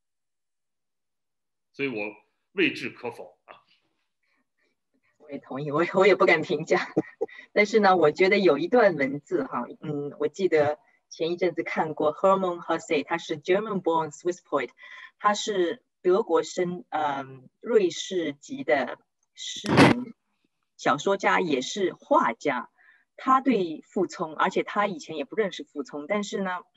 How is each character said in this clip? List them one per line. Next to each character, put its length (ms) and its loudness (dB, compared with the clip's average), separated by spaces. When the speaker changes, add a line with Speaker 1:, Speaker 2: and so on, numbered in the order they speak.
Speaker 1:
所 140 -6
以 20 -4
我 260 -8
未 220 0
置 160 -10
可 200 -12
否 360 -16
啊。 180 -20
Speaker 2:
我 140 -20
也 60 -10
同 240 -12
意， 100 -8
我， 220 0
我 120 6
也 100 6
不 100 4
敢 160 4
评 240 -4
价。 120 2
<laughs> 520 -4
但 120 4
是 140 2
呢， 160 6
我 160 6
觉 160 4
得 120 4
有 180 4
一 100 -4
段 280 4
文 260 -4
字 240 -4
哈， 200 -8
嗯， 400 -8
我 80 0
记 220 -2
得 280 2
前 220 -4
一 60 -4
阵 180 -2
子 80 -4
看 300 -4
过 200 0
Hermann 460 2
Hesse， 460 -2
他 120 -4
是 200 -8
German 440 -2
born 300 0
Swiss 320 -6
poet， 280 -4
他 140 2
是 480 -2
德 220 4
国 200 0
生， 460 -4
嗯， 600 -6
瑞 280 2
士 440 -4
籍 320 -12
的 340 -2
诗 360 -10
人、 440 4
小 220 0
说 180 0
家， 240 2
也 220 0
是 320 -4
画 400 0
家。 360 -4
他 240 2
对 440 0
傅 240 -4
聪， 280 -10
而 140 0
且 140 0
他 240 -2
以 100 -8
前 180 -14
也 80 -6
不 120 -12
认 160 -2
识 120 -14
傅 200 -10
聪， 240 -12
但 160 -4
是 180 -6
呢， 220 -6